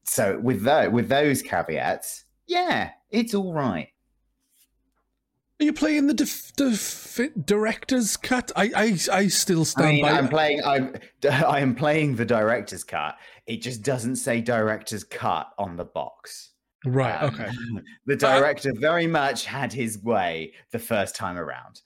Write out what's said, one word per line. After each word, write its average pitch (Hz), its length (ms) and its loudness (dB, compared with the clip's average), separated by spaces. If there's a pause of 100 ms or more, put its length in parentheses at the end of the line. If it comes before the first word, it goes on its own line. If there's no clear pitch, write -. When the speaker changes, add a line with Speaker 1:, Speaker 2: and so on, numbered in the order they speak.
Speaker 1:
so 98 360 0
with 117 240 0
tho-, 131 260 4
with 110 180 2
those 139 340 2
caveats, 80 840 -4 (200)
yeah, 349 440 -2 (200)
it's 233 240 0
all 190 200 -2
right. 117 340 -2 (1700)
Speaker 2:
Are 302 40 4
you 302 80 2
playing 302 340 2
the 294 60 4
def-, - 440 -2
def-, - 640 -2 (260)
director's 214 720 0
cut? - 380 -2
I, 202 200 2
I, 214 220 2 (160)
I 190 140 4
still 165 380 2
stand 156 220 2
Speaker 1:
I 151 40 6
mean, 147 100 4
Speaker 2:
by 147 100 4
Speaker 1:
I'm 143 140 4
Speaker 2:
it. - 40 0
Speaker 1:
playing, 151 360 2
I'm, 139 280 2 (300)
<laughs> 139 60 4 (180)
I 139 120 2
am 131 160 2
playing 147 400 2
the 117 100 0
director's 107 580 2
cut. 78 320 -6 (300)
It 117 160 -8
just 120 200 -8
doesn't 127 360 -2
say 120 240 -2
director's 110 640 0
cut 87 540 -4
on 92 200 -6
the 85 80 -8
box. - 640 -12 (360)
Speaker 2:
Right, 127 360 0
Speaker 1:
Um, 135 140 0
Speaker 2:
okay. 110 140 -8 (280)
Speaker 1:
<laughs> - 300 -18
the 143 80 0
Speaker 2:
Uh, 135 240 4
Speaker 1:
director 143 360 2
very 165 320 2
much 139 380 0
had 117 260 -6
his 113 280 -4
way 90 540 -2 (180)
the 113 80 -6
first 101 360 -2
time 90 220 -6
around. 65 480 -12